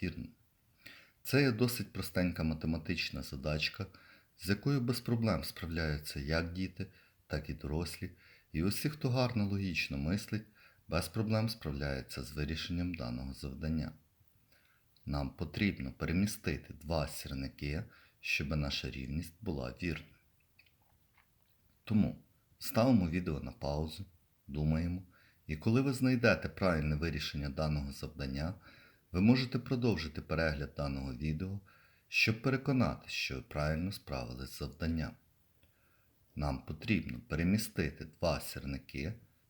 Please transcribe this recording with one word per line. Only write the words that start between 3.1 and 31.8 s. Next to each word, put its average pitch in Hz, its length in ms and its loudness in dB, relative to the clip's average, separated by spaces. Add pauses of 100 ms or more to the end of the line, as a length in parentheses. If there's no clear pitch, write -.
задачка, 76 640 -2 (520)
з 90 100 -8
якою 131 320 2
без 120 200 0
проблем 113 440 2
справляються 80 760 -2
як 82 320 0
діти, 95 340 -4 (400)
так 76 240 -4
і 73 40 -4
дорослі, 82 560 -4 (420)
і 78 100 2
усі, 104 280 0
хто 139 200 -2
гарно 120 380 2
логічно 92 500 -2
мислить, 101 480 0 (420)
без - 200 0
проблем 110 400 0
справляється 69 720 -4
з 64 100 -10
вирішенням 80 640 -2
даного 64 400 -4
завдання. 76 580 -2 (1120)
Нам 71 240 0
потрібно 78 600 -2
перемістити 85 840 0
два 76 340 0
сірники, 73 760 -4 (360)
щоб - 280 -2
наша 71 420 0
рівність 67 500 -4
була 65 420 -4
вірною. 82 320 -4 (1700)
Тому - 380 4 (360)
ставимо 113 500 4
відео 80 320 0
на 64 120 -8
паузу, 78 520 -2 (420)
думаємо, 80 560 2 (440)
і 78 100 -4
коли 113 240 4
ви 135 120 2
знайдете 123 560 4
правильне 76 480 4
вирішення 76 520 -2
даного 73 440 0
завдання, 71 600 -4 (580)
ви 90 80 2
можете 123 380 6
продовжити 98 640 0
перегляд 78 540 0
даного 67 380 -2
відео, 78 460 -2 (480)